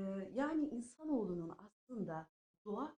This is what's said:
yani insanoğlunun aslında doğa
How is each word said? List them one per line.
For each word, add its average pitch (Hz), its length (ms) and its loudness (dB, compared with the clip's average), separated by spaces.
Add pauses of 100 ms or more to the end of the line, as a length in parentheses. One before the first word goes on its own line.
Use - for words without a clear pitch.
(340)
yani 294 320 4
insanoğlunun 220 920 0
aslında 175 720 -6 (380)
doğa 226 320 -4